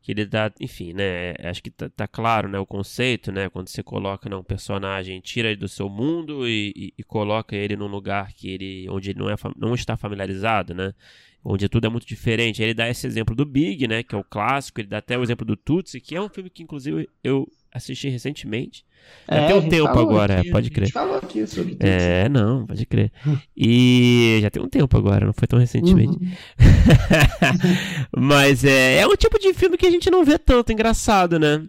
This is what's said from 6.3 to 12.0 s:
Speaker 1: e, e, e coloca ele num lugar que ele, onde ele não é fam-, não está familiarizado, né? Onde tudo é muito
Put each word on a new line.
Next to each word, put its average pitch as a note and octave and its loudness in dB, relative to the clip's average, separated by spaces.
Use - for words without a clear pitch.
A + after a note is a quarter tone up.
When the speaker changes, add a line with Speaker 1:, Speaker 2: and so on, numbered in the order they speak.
Speaker 1:
e, G#2 -4
e, G2 -14
e - -16
coloca G#2+ -6
ele G#2 -6
num G#2 -8
lugar G2+ -8
que - -16
ele, F#2+ -12
onde G2 -8
ele G2 -8
não G2+ -6
é G#2 -6
fam-, - -12
não A2 -4
está A2+ -6
familiarizado, G2 -6
né? F#2+ -6
Onde G2 -2
tudo A2+ 0
é - 0
muito A#2 -8